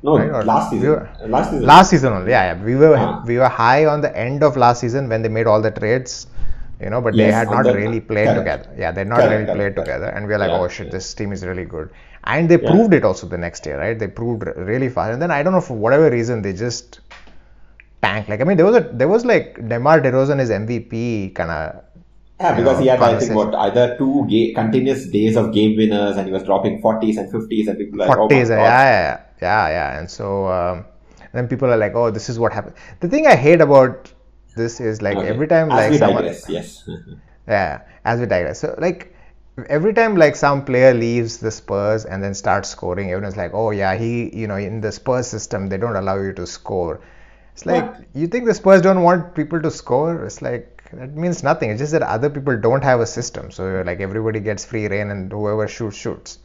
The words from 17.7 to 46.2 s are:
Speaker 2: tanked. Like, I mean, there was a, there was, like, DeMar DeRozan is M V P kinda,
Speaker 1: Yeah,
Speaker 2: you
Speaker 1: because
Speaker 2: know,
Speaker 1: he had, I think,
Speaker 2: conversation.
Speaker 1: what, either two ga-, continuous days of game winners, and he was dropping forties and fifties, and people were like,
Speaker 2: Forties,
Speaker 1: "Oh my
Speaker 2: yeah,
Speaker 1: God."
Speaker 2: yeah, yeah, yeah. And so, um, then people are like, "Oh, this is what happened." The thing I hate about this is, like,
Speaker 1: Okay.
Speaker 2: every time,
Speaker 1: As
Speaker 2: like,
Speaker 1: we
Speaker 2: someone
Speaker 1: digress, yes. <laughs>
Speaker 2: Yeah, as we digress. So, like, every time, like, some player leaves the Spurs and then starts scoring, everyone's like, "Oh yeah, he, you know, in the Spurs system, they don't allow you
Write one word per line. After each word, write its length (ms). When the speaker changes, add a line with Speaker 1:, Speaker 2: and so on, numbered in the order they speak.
Speaker 2:
tanked. 280
Like, 100
I 60
mean, 100
there 100
was 120
a, 40
there 80
was, 160
like, 420
DeMar 320
DeRozan 400
is 100
M 160
V 140
P 560
kinda, 480
Speaker 1:
Yeah, 120
Speaker 2:
you 120
Speaker 1:
because 140
Speaker 2:
know, 60
Speaker 1:
he 40
had, 140
I 180
think, 120
Speaker 2:
conversation. 40
Speaker 1:
what, 200
either 420
two 320
ga-, 240
continuous 540
days 280
of 180
game 240
winners, 380
and 100
he 60
was 120
dropping 380
forties 360
and 120
fifties, 380
and 100
people 220
were 60
like, 120
Speaker 2:
Forties, 340
Speaker 1:
"Oh 40
my 60
Speaker 2:
yeah, 80
Speaker 1:
God." 500
Speaker 2:
yeah, 260
yeah, 20
yeah. 300
And 100
so, 380
um, 380
then 160
people 240
are 40
like, 180
"Oh, 140
this 200
is 100
what 140
happened." 220
The 80
thing 180
I 80
hate 260
about 500
this 240
is, 220
like, 160
Speaker 1:
Okay. 100
Speaker 2:
every 200
time, 240
Speaker 1:
As 60
Speaker 2:
like, 140
Speaker 1:
we 60
Speaker 2:
someone 260
Speaker 1:
digress, 260
yes. 400
<laughs> 300
Speaker 2:
Yeah, 340
as 160
we 40
digress. 340
So, 180
like, 360
every 260
time, 220
like, 220
some 260
player 300
leaves 440
the 140
Spurs 540
and 180
then 100
starts 360
scoring, 420
everyone's 240
like, 180
"Oh 180
yeah, 240
he, 180
you 140
know, 80
in 260
the 120
Spurs 340
system, 400
they 100
don't 200
allow 200
you 160